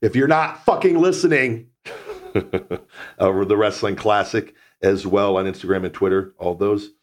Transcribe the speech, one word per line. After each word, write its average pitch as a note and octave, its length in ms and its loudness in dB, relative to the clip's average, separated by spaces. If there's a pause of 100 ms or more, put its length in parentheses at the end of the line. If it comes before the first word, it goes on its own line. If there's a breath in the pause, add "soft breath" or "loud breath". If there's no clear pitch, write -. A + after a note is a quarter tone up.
If A2 120 0
you're C3+ 140 2
not D#3 360 0
fucking F3+ 340 4
listening, D3 680 2 (180)
<laughs> - 1300 -10
over G2 260 2
the G2+ 120 2
Wrestling G2+ 400 0
Classic G#2 580 -2 (280 soft breath)
as G2 240 2
well G2 300 2
on F#2+ 100 0
Instagram F#2+ 380 -4
and F2+ 100 -6
Twitter, F#2+ 440 0
all F2+ 160 -4
those. G2+ 360 -2 (120)